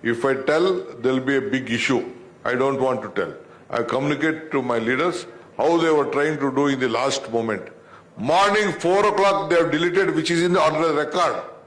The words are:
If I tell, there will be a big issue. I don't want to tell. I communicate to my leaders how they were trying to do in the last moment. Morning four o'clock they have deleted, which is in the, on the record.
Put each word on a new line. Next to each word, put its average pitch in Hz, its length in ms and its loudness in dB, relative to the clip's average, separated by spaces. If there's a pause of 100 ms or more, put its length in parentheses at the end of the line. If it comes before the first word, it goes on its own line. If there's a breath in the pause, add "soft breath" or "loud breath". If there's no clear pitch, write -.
If 117 220 -2
I 135 100 2
tell, 165 480 0 (140)
there 131 160 0
will 131 80 0
be 135 160 0
a 131 40 2
big 127 300 -4
issue. 117 420 -2 (320)
I 120 100 0
don't 135 260 0
want 127 220 0
to 110 80 -10
tell. 92 240 -4 (360 loud breath)
I 117 120 -2
communicate 143 720 -2
to 139 80 0
my 120 180 -2
leaders 131 480 -2 (300 loud breath)
how 165 220 2
they 165 120 2
were 147 160 4
trying 147 340 -2
to 135 140 0
do 143 120 2
in 139 140 0
the 127 80 0
last 131 420 -2
moment. 113 380 -2 (480 loud breath)
Morning 196 560 2
four 196 340 2
o'clock 190 440 2
they 170 60 4
have 165 140 4
deleted, 170 440 0
which 156 160 -2
is 170 120 2
in 175 100 2
the, 185 80 4
on 156 200 2
the 165 120 2
record. 151 500 0 (240)